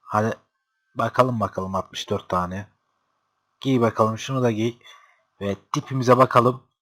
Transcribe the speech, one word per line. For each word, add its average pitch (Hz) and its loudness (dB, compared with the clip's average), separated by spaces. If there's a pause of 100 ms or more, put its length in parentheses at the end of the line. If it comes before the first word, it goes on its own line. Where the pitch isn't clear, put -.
Hadi 107 -2 (600)
bakalım, 120 0
bakalım 95 -4
altmış - -8
dört 101 -4
tane. 92 -4 (920)
Giy 131 0
bakalım, 110 2
şunu 131 -4
da 120 2
giy. 113 -2 (680)
Ve 98 -4 (160)
tipimize 127 2
bakalım. 123 2 (120)